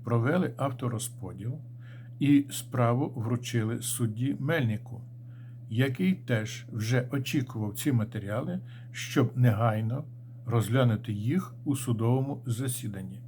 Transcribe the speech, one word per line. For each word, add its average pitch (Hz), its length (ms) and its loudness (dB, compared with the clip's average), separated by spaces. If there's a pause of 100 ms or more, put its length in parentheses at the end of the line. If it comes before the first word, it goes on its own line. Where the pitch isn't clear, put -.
провели 123 540 2
авторозподіл 110 960 -4 (640)
і 143 320 8
справу 120 640 2
вручили 117 640 0
судді 120 580 -2
Мельнику, 131 600 0 (680)
який 135 440 4
теж 113 580 -2
вже 117 400 2
очікував 123 640 -2
ці - 180 0
матеріали, 113 680 0 (320)
щоб - 460 2
негайно 113 640 4 (420)
розглянути 117 680 4
їх 123 400 0 (100)
у 143 120 0
судовому 123 720 0
засіданні. 104 840 -6